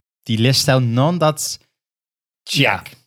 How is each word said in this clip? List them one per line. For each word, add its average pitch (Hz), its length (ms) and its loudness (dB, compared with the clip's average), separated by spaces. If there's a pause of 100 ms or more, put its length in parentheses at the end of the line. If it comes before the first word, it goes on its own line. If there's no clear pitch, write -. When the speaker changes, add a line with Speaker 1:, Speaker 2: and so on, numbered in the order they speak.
(220)
Speaker 1:
Die 113 160 -4
list 127 220 2
style 131 200 2
none, 131 380 0
dat 156 400 -2 (840)
check. - 200 -4
Speaker 2:
Ja. 104 200 0 (240)